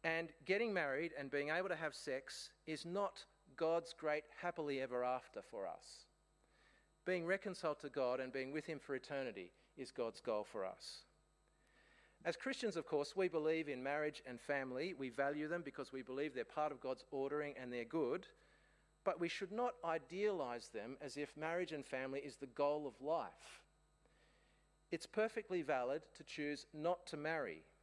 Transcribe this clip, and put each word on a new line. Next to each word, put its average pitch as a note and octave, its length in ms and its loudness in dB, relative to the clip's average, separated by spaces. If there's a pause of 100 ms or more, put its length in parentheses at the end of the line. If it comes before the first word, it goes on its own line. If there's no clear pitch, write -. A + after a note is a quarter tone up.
And E3 280 2 (140)
getting G#3 260 4
married D#3+ 460 2
and C#3 120 -4
being C#3+ 200 2
able F#3 180 2
to E3+ 80 0
have D#3 180 -2
sex - 560 -4 (160)
is D#3 200 -4
not F#3 400 -2 (300)
God's E3 360 2
great D3+ 320 0 (160)
happily D3 400 0
ever B2 240 0
after B2 380 -2
for G2+ 240 -4
us. - 400 -10 (1000)
Being F3+ 220 2
reconciled F3+ 540 0
to C#3 100 -6
God B2+ 300 2
and B2+ 120 -4
being C3+ 200 -2
with D3+ 120 -2
him D#3 140 -6
for C#3 160 -4
eternity B2 580 -4 (240)
is C3 140 -8
God's A#2 320 -2
goal G#2+ 220 2
for G2 200 -2
us. - 380 -8 (1200)
As E3+ 120 2
Christians, A#3+ 420 -2
of - 80 -2
course, C#3+ 280 2
we F#3 140 6
believe D#3 400 4
in B2+ 140 -2
marriage D3 440 2
and B2 140 -8
family. C#3 540 0
We C3 160 -2
value C#3+ 360 2
them F3 160 0
because C#3 300 -6
we C3 80 -4
believe C3+ 320 -2
they're B2 120 0
part D3+ 280 2
of B2 80 -8
God's C3 300 -2
ordering C#3+ 500 0
and B2 100 -6
they're A#2+ 140 -2
good. D#3 420 2 (800)
But E3 160 4
we E3+ 80 4
should F3+ 220 -2
not A#3 240 2 (100)
idealize E3 840 0
them A#2 320 -6
as C#3+ 160 -6
if D3 200 -4
marriage E3 360 0
and C#3 120 -4
family C3+ 360 -2
is C#3 160 -8
the C#3 100 -8
goal D3 400 4
of C3 180 -8
life. D3 560 -2 (1300)
It's E3 140 -4
perfectly G#3+ 560 0
valid C3+ 400 2 (140)
to D#3+ 60 -16
choose D3 500 -2
not E3+ 340 0
to D#3+ 100 -4
marry D3 480 0 (180)